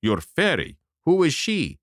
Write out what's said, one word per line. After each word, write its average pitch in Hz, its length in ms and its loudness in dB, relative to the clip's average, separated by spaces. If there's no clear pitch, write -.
Your 107 200 0
fairy? 139 580 -2
Who 185 200 4
is 151 100 2
she? 135 480 -4